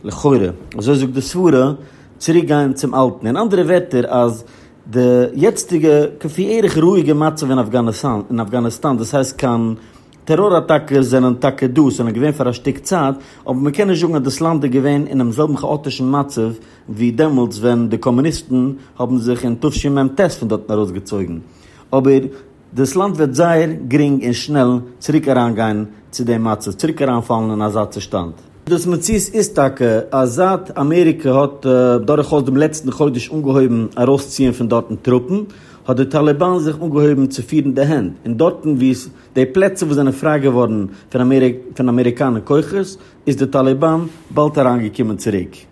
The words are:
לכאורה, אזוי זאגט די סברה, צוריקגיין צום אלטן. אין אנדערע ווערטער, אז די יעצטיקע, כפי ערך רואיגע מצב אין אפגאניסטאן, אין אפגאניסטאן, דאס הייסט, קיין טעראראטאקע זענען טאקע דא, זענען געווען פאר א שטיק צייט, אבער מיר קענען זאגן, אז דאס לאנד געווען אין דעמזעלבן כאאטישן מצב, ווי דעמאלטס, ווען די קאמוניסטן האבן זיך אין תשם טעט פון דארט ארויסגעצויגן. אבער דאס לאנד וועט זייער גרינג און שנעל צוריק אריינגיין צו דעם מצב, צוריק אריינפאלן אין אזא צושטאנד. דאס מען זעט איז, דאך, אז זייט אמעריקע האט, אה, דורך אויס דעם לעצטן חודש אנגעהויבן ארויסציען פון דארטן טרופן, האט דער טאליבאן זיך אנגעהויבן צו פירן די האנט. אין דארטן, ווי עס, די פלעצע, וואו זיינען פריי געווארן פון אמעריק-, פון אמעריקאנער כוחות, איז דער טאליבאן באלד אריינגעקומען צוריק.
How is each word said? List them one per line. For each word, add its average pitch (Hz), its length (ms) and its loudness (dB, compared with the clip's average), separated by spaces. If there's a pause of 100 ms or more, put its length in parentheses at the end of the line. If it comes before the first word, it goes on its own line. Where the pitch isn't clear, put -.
לכאורה, 104 440 2 (300)
אזוי 127 180 0
זאגט 131 160 -2
די 131 80 -4
סברה, 143 520 2 (460)
צוריקגיין 147 540 2
צום 135 220 -4
אלטן. 127 320 0
אין 123 100 0
אנדערע 196 260 0
ווערטער, 156 440 0
אז 117 380 0 (420)
די 123 380 4 (100)
יעצטיקע, 160 540 0 (320)
כפי 196 380 -2
ערך 170 200 2
רואיגע 160 360 4
מצב 151 360 0
אין 131 80 2
אפגאניסטאן, 117 640 -2 (100)
אין 117 100 -2
אפגאניסטאן, 117 560 -2
דאס 113 180 -6
הייסט, 135 220 -2
קיין 117 380 -2 (500)
טעראראטאקע 156 800 2
זענען 127 320 2
טאקע 135 320 -2
דא, 127 240 2
זענען 117 220 -2
געווען 139 200 0
פאר 139 160 -2
א 123 40 -2
שטיק 135 260 -4
צייט, 139 380 -2 (260)
אבער - 100 -6
מיר 139 200 0
קענען 196 220 0
זאגן, 160 220 0
אז 135 60 0
דאס 131 180 -4
לאנד 160 260 0
געווען 143 400 0
אין 135 120 -2
דעמזעלבן 127 380 0
כאאטישן 143 520 -4
מצב, 135 420 -2 (380)
ווי 117 220 0
דעמאלטס, 123 480 0
ווען 117 300 0
די 110 100 -2
קאמוניסטן 131 720 0 (260)
האבן 123 200 0
זיך 120 260 -2
אין 120 160 -2
תשם 139 480 0
טעט 170 240 0
פון 113 160 -8
דארט 104 220 -4
ארויסגעצויגן. 98 680 -4 (540)
אבער 135 280 4 (540)
דאס 131 220 -2
לאנד 190 200 0
וועט 143 180 0
זייער 165 360 2 (180)
גרינג 139 360 2
און 120 80 0
שנעל 123 460 0 (200)
צוריק 151 300 0
אריינגיין 113 560 0 (260)
צו 127 140 -6
דעם 117 200 0
מצב, 107 280 -2
צוריק 156 300 -4
אריינפאלן 117 480 0
אין 107 120 -2
אזא 107 280 -2
צושטאנד. 90 420 -8 (360)
דאס 170 180 0
מען 175 140 -2
זעט 214 340 -2
איז, 214 200 -2
דאך, 135 280 0 (280)
אז 131 240 0
זייט 180 460 0
אמעריקע 156 540 2
האט, 139 320 0
אה, 127 320 4
דורך 147 340 2
אויס 143 120 2
דעם 131 120 0
לעצטן 151 340 0
חודש 127 420 -2
אנגעהויבן 135 540 0 (120)
ארויסציען 131 540 2
פון 120 160 -4
דארטן 117 280 0
טרופן, 123 380 0 (520)
האט 127 100 0
דער 131 100 2
טאליבאן 151 520 2
זיך 151 240 -2
אנגעהויבן 147 440 2
צו 131 160 -6
פירן 139 320 0
די 135 80 2
האנט. 143 300 0 (120)
אין 117 120 -4
דארטן, 160 340 0
ווי 131 200 2
עס, - 180 -4 (260)
די 131 120 4
פלעצע, 190 380 0
וואו 147 100 0
זיינען 139 180 2
פריי 151 280 0
געווארן 117 460 2 (240)
פון 127 100 -2
אמעריק-, 127 400 2 (140)
פון 127 140 -2
אמעריקאנער 120 520 0
כוחות, 185 560 -2 (300)
איז 139 100 0
דער 131 120 -2
טאליבאן 139 520 2 (300)
באלד 151 280 0
אריינגעקומען 117 580 0
צוריק. 92 400 -4 (160)